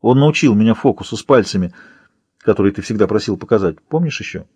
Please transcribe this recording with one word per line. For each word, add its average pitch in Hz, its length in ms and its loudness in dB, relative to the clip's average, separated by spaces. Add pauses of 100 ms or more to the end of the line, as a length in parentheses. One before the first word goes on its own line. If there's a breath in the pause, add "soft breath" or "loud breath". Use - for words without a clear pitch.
Он 123 160 4
научил 147 360 2
меня 110 200 2
фокусу 113 420 -2
с - 60 -10
пальцами, 98 500 0 (640 soft breath)
который 101 340 0
ты 98 100 -10
всегда 107 240 -2
просил 101 320 -4
показать. 98 420 -2
Помнишь 160 400 -4
еще? - 240 -14 (120)